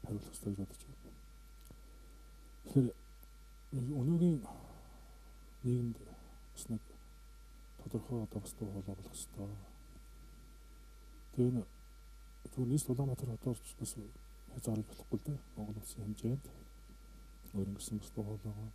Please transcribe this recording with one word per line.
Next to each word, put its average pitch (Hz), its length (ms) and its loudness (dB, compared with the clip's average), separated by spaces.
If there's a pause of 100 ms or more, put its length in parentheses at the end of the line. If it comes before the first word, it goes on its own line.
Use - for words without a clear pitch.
хариулах 104 240 -2
ёстой - 240 0
гэж 95 80 0
бодож - 240 -4
байна. - 240 -14 (1500)
Тэгэхээр 127 260 10 (1080)
өнөөгийн 160 400 10 (1300)
нийгэмд 120 340 4 (560)
бас - 140 -8
нэг 110 160 0 (960)
тодорхой 117 400 0
одоо 107 180 0
бас - 140 -6
дуу 101 160 -2
хоолой 98 160 -2
болох 98 240 -4
ёстой. - 400 -6 (1800)
Тэгээ 127 220 10
энэ 127 120 6 (760)
зөвхөн 123 280 2
нийслэл 135 240 6
Улаанбаатар 127 360 4
хотоор 117 280 2
ч - 160 -10
бас - 180 -2 (640)
хязгаарлаж 110 340 4
болохгүй - 300 0
л - 80 0
дээ. 147 140 2 (120)
Монгол 107 300 -4
улсын - 240 -6
хэмжээнд 117 400 2 (1040)
өөр 98 180 4
ингэсэн 101 300 -2
бас - 160 -4
дуу 110 100 0
хоолойгоо 107 520 -2